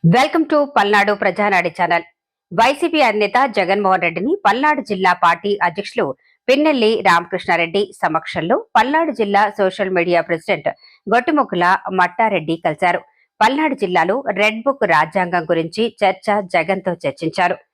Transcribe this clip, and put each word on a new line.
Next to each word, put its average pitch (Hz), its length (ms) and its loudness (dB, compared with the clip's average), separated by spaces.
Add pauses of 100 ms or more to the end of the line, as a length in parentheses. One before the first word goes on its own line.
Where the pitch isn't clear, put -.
(160)
Welcome 302 340 2
to 302 80 2 (180)
పల్నాడు 202 460 2
ప్రజానాడి 190 560 0
ఛానల్. 170 260 0 (560)
వైసీపీ 294 480 2
అధినేత 208 300 0 (200)
జగన్మోహన్ 190 480 0
రెడ్డిని 175 280 -2 (120)
పల్నాడు 269 440 0
జిల్లా 190 220 0 (120)
పార్టీ 170 280 0 (160)
అధ్యక్షులు 190 380 -4 (440)
పిన్నెల్లి 269 420 2 (160)
రామకృష్ణారెడ్డి 170 760 0 (200)
సమక్షంలో 165 540 -2 (200)
పల్నాడు 302 440 0
జిల్లా 202 220 2 (160)
సోషల్ 190 380 -2
మీడియా 170 320 2
ప్రెసిడెంట్ 160 420 -4 (420)
గొట్టిముక్కల 233 640 2 (240)
మట్టారెడ్డి 175 680 0
కలిశారు. 175 360 0 (420)
పల్నాడు 277 400 0
జిల్లాలో 180 340 0 (240)
రెడ్ 220 260 -2
బుక్ 269 180 -2 (100)
రాజ్యాంగం 170 580 0
గురించి 165 320 -2 (160)
చర్చ 202 400 0 (140)
జగన్తో 180 380 -2 (120)
చర్చించారు. 170 520 -2 (160)